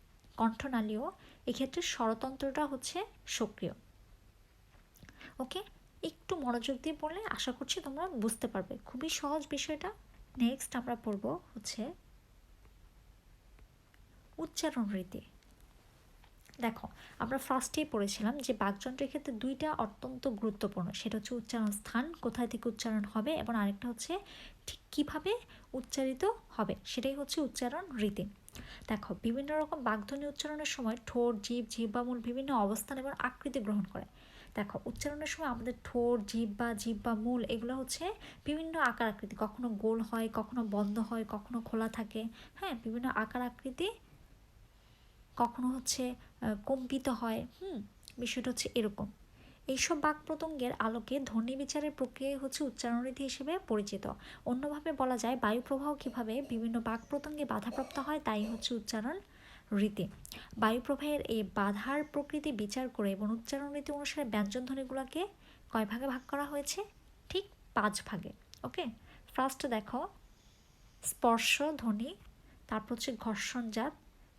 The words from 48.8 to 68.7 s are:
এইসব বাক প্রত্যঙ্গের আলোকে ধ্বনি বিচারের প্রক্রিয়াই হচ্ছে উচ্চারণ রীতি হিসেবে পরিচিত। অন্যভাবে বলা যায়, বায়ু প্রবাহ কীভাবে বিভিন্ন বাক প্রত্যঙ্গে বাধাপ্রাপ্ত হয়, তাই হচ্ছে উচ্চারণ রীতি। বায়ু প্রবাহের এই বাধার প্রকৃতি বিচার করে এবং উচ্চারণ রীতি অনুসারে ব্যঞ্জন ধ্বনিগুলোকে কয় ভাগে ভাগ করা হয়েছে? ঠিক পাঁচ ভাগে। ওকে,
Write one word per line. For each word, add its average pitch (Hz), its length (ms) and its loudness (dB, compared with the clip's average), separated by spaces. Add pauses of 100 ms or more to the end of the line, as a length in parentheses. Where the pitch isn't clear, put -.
এইসব 285 340 2
বাক 302 160 6 (100)
প্রত্যঙ্গের 302 520 -2
আলোকে 233 420 0
ধ্বনি 226 360 0
বিচারের 294 340 0
প্রক্রিয়াই 269 460 -2
হচ্ছে 269 280 -2
উচ্চারণ 240 380 0
রীতি 262 200 -2
হিসেবে 277 360 -2
পরিচিত। 208 460 0 (400)
অন্যভাবে 294 480 0
বলা 254 240 4
যায়, 233 200 2
বায়ু 226 240 4
প্রবাহ 277 340 0
কীভাবে 240 480 -2
বিভিন্ন 233 380 0
বাক 226 280 0
প্রত্যঙ্গে 294 360 -2
বাধাপ্রাপ্ত 240 540 -2
হয়, 302 220 0
তাই 214 240 2
হচ্ছে 226 300 -2
উচ্চারণ 233 460 -2 (520)
রীতি। 208 360 4 (500)
বায়ু 226 220 6
প্রবাহের 285 400 2
এই 220 220 2 (120)
বাধার 214 500 2
প্রকৃতি 294 480 -2
বিচার 214 360 -2
করে 202 240 0
এবং 208 180 0
উচ্চারণ 277 420 -2
রীতি 294 200 -4
অনুসারে 285 380 -2
ব্যঞ্জন 214 360 2
ধ্বনিগুলোকে 262 600 -2 (440)
কয় 220 160 4
ভাগে 233 200 -2
ভাগ 254 220 0
করা 285 160 0
হয়েছে? 285 400 -2 (440)
ঠিক 392 160 0 (300)
পাঁচ 208 320 4
ভাগে। - 260 -6 (320)
ওকে, 302 200 -2 (500)